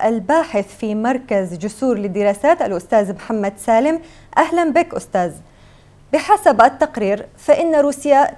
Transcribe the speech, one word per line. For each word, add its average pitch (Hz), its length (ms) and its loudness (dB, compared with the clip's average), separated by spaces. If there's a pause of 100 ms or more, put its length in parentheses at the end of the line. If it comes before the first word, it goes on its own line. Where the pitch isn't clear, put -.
الباحث 226 760 -2
في 214 180 -4
مركز 214 640 -4
جسور 214 400 -4
للدراسات 202 640 0
الأستاذ 202 540 -2
محمد 202 420 -6
سالم. 277 440 0 (360)
أهلا 330 340 0
بك 339 220 0
أستاذ. 180 400 -4 (800)
بحسب 302 480 2
التقرير 226 640 0 (120)
فإن 320 380 2
روسيا 285 640 2